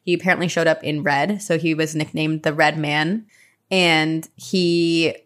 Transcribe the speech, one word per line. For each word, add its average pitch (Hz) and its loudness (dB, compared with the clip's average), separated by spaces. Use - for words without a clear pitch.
He 180 0
apparently 175 0
showed 165 0
up 156 0
in 151 -4
red. 151 0
So 165 0
he 160 0
was 156 -2
nicknamed 156 -2
the 156 0
Red 151 2
Man. 151 -2
And 160 2
he 170 0